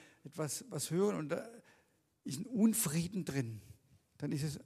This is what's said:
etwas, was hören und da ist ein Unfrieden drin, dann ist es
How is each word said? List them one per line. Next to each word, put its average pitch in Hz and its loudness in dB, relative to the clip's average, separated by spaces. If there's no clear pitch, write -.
etwas, 151 -4
was 160 -4
hören 190 4
und 156 -2
da - -2
ist 143 -4
ein 208 -6
Unfrieden 190 4
drin, 120 -2
dann 147 -2
ist 143 0
es 147 -2